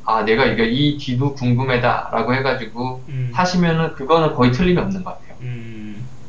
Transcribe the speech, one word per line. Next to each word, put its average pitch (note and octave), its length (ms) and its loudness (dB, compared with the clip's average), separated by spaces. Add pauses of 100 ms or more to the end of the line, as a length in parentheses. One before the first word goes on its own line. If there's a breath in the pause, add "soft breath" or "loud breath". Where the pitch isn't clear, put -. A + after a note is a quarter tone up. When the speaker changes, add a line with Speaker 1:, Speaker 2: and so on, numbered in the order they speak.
Speaker 1:
"아, A2 180 2
내가 A2+ 220 4
이거 A#2 180 2
이 C#3 340 2
뒤도 C3+ 380 -2
궁금하다"라고 A#2+ 960 0
해가지고 B2 760 -4
Speaker 2:
음. B2+ 260 -4
Speaker 1:
사시면은 E3+ 580 2
그거는 D3+ 400 4
거의 B2 200 4
틀림이 F3 260 4
없는 - 240 -2
것 - 160 -10
같아요. - 220 -16
Speaker 2:
음. A2+ 600 -10 (260)